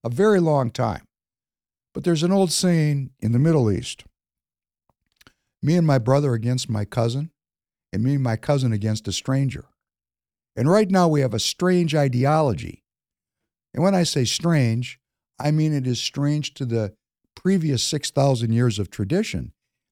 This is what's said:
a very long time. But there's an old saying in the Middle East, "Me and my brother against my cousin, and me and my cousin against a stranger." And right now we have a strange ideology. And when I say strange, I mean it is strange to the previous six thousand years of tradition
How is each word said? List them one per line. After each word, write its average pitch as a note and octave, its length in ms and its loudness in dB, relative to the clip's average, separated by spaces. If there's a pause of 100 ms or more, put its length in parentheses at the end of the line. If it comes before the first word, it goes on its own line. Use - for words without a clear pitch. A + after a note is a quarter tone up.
a A#2 60 -4
very G3 300 4
long D3 300 2
time. A2+ 340 -4 (920)
But D3 100 -8
there's E3 180 0
an F3 100 2
old G3 200 2
saying D3+ 580 0 (100)
in G#2+ 120 -2
the A#2+ 60 2
Middle C#3+ 320 4
East, - 340 -6 (1600)
"Me D#3 140 2
and E3+ 100 4
my C#3 120 4
brother C3 360 2
against A#2+ 340 -4
my G#2 160 -2
cousin, A#2+ 460 -4 (600)
and G2+ 100 -2
me C3+ 120 0
and C#3 80 0
my A#2 140 -2
cousin C3 360 0
against G#2+ 360 -4
a G2 40 -4
stranger." C3+ 540 -4 (880)
And A#2+ 140 0
right G3 220 4
now F#3 180 4
we D3+ 120 2
have C3 120 0
a A2+ 60 -2
strange F3 560 0
ideology. C#3 880 0 (880)
And C#3 100 -4
when G3 120 4
I F#3 80 4
say D3 220 0
strange, B2 760 0 (380)
I C#3+ 120 -2
mean D#3 220 2
it C3+ 140 -2
is B2 140 -2
strange F#3+ 540 -4
to C3+ 120 -6
the A2+ 280 -2 (400)
previous D#3+ 480 0
six - 280 -4
thousand B2+ 420 0
years A#2 260 2
of G2+ 120 -4
tradition A2+ 640 -4 (400)